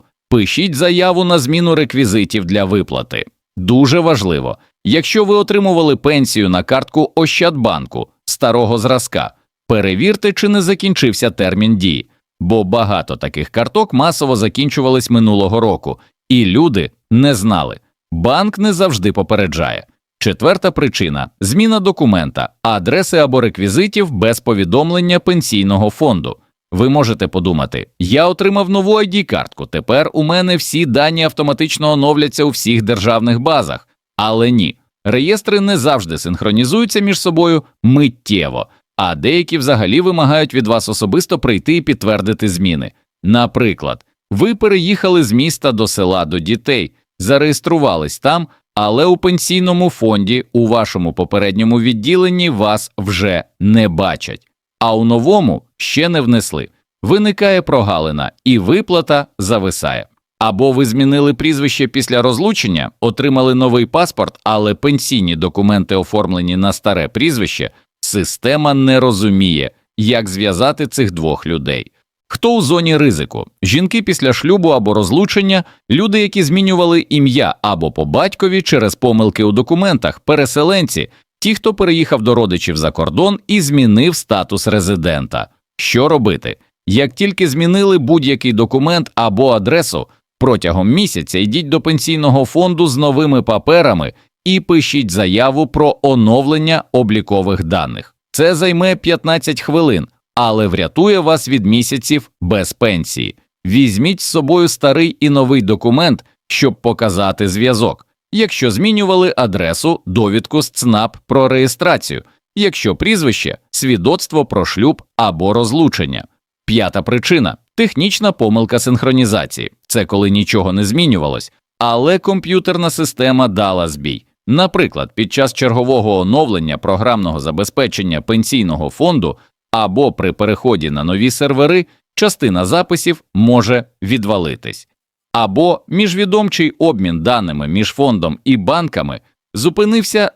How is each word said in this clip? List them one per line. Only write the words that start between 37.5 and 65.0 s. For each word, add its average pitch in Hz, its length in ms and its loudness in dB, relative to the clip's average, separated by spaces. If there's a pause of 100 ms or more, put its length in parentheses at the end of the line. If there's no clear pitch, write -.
миттєво, 107 840 0 (300)
а 87 180 -2
деякі 160 420 -2
взагалі 123 440 2
вимагають 156 520 0
від 120 140 0
вас 110 220 0
особисто 135 500 -2
прийти 123 360 0
і 170 60 0
підтвердити 107 680 -2
зміни. 85 420 -2 (320)
Наприклад, 104 840 0 (260)
ви 185 240 0
переїхали 185 680 2
з 104 80 -2
міста 139 400 0
до 107 160 0
села 92 380 0
до 85 140 -4
дітей, 101 520 -2 (280)
зареєструвались 139 1000 0
там, 160 280 -2 (280)
але 107 300 2
у 180 120 4
пенсійному 180 720 0
фонді 110 640 0
у 117 140 2
вашому 101 460 -2
попередньому 101 680 0
відділенні 175 680 0
вас 107 480 -2
вже 95 460 -2 (160)
не 107 300 4
бачать, 80 580 -4 (320)
а 113 160 0
у 113 100 0
новому 120 580 2 (140)
ще 160 320 -2
не 165 120 0
внесли. 104 480 -2 (340)
Виникає 196 580 2
прогалина, 80 680 -2 (120)
і 123 160 4
виплата 151 680 0 (120)
зависає. 92 680 -4 (320)
Або 110 320 0
ви 131 140 2
змінили 139 480 2
прізвище 143 540 -2
після 123 340 -2
розлучення, 117 720 -2 (100)
отримали 131 540 0
новий 123 300 2
паспорт, 120 580 -4
але 107 300 0
пенсійні 117 640 0